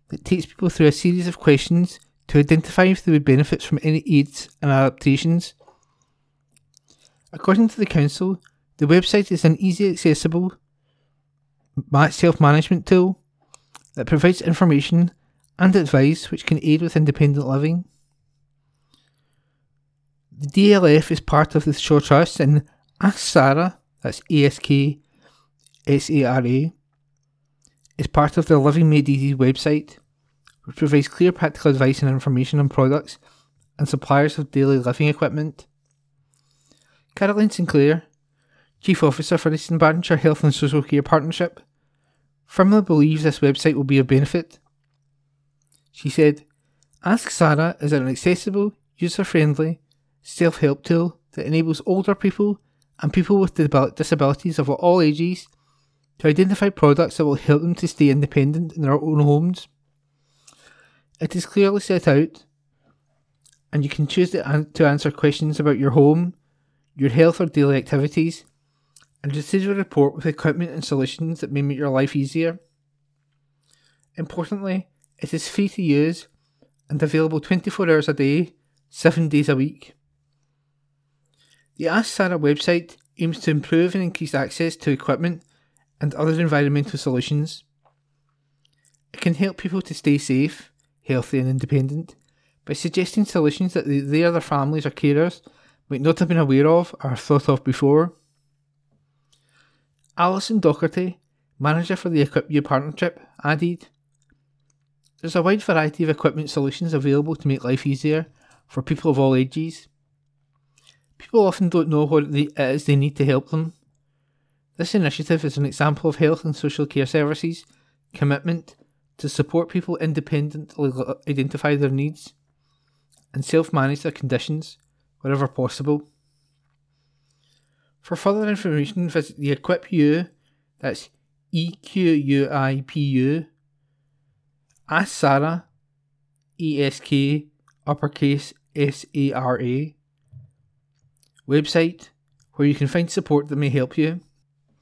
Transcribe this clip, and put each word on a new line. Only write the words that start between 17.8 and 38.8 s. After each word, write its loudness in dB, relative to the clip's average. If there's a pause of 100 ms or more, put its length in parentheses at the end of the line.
The -10
D 4
L 4
F 6
is -2
part 0
of 2
the 0
Shaw 2
Trust, 2
and 4 (360)
Ask 0
Sarah, 2 (220)
that's -8
A 4
S 2
K 0 (880)
S 0
A 2
R 0
A, 0 (1200)
is -4
part 0
of 0
the 6
Living 4
Made 4
Easy 0
website, 0 (680)
which -16
provides 2
clear 2
practical 0
advice 2
and 2
information 0
on 2
products 0 (600)
and -2
suppliers 0
of -8
daily 2
living 0
equipment. -4 (1500)
Caroline 2
Sinclair, 2 (760)
Chief 0